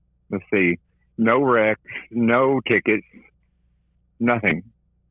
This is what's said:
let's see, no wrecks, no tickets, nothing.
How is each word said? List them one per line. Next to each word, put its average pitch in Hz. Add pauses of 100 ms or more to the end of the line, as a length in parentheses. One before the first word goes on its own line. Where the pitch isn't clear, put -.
(300)
let's 98
see, 90 (400)
no 117
wrecks, 110 (300)
no 123
tickets, 107 (1120)
nothing. 113 (480)